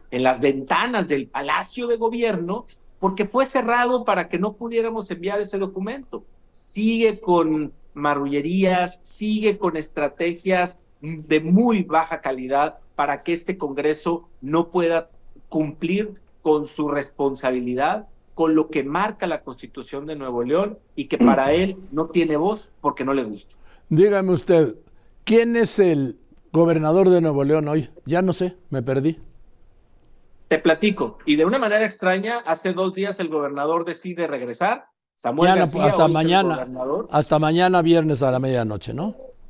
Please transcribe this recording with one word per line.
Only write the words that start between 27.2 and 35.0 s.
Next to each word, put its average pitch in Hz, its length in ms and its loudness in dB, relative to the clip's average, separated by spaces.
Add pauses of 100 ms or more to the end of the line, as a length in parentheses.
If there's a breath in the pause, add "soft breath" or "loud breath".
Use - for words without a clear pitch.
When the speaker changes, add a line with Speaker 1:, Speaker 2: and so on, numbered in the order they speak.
Speaker 2:
Nuevo 143 220 2
León 151 240 2
hoy? 147 220 -2 (160)
Ya 165 160 0
no 185 100 2
sé, 185 240 -4 (140)
me 135 120 -4
perdí. 135 380 -2 (1300)
Speaker 1:
Te 156 120 0
platico, 160 640 0
y 151 100 4
de 156 100 4
una 226 120 2
manera 214 260 2
extraña, 208 640 -2
hace 165 280 -2
dos 185 200 -2
días 196 260 -6
el 170 100 -4
gobernador 151 560 -2
decide 170 420 -6
regresar. 143 600 -4 (280)